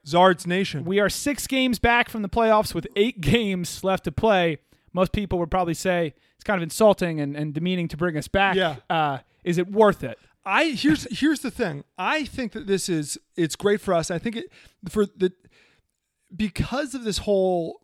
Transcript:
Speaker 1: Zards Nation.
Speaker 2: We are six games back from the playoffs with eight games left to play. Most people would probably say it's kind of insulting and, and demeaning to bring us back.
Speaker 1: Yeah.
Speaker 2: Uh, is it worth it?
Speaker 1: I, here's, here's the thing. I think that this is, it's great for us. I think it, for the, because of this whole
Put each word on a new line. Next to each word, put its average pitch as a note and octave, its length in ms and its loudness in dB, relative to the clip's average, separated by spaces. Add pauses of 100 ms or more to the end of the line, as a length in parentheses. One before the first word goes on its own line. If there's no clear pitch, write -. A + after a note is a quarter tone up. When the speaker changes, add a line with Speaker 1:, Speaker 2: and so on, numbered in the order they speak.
Speaker 1:
Zards F3 420 4
Nation. F3 360 -2
Speaker 2:
We F#3+ 160 0
are G3+ 100 2
six - 380 -4
games C4 320 0
back A#3+ 300 2
from A3+ 140 -6
the F#3+ 60 -6
playoffs A3 440 2
with E3 220 -6
eight G#3 260 0
games G3 600 0
left F#3+ 220 -2
to E3+ 60 -4
play. F3+ 460 2 (360)
Most F3+ 180 2
people G3 280 -2
would E3+ 120 -2
probably F3+ 240 0
say F3 380 -2 (220)
it's - 80 -20
kind G#3 140 -2
of E3+ 60 -4
insulting F3 560 4
and, C#3+ 160 -4
and D3+ 180 -4
demeaning E3+ 360 -2
to D#3+ 80 -10
bring D#3+ 200 -2
us C#3+ 100 -6
back. G3 280 2
Speaker 1:
Yeah. E3+ 220 0 (120)
Speaker 2:
Uh, D3+ 300 0 (240)
is F3 160 -2
it F#3 120 -2
worth G3+ 320 4
it? A2+ 140 -8 (280)
Speaker 1:
I, C4 260 2
here's, C#4+ 360 0 (120)
here's D4 200 2
the C4 120 -6
thing. D#3 340 -6 (120)
I C4 280 -2
think A#3 260 -8
that G#3+ 160 -12
this G3 220 0
is, D#3 280 -4 (200)
it's E3 180 0
great G#3 240 0
for G3 140 -2
us. E3 180 0
I F3 80 -4
think A3 160 -6
it, C#4+ 160 -10 (380)
for G#3 160 2
the, F#3 260 -2 (1040)
because A#3 580 -4
of C4 100 -8
this G#3+ 160 -4
whole F#3 640 0